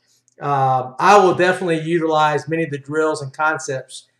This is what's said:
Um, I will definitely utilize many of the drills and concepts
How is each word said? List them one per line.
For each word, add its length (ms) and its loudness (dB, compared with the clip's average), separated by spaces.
Um, 600 -2
I 180 6
will 160 4
definitely 480 0
utilize 640 0
many 160 -2
of 60 -6
the 80 -8
drills 460 -4
and 100 -12
concepts 720 -6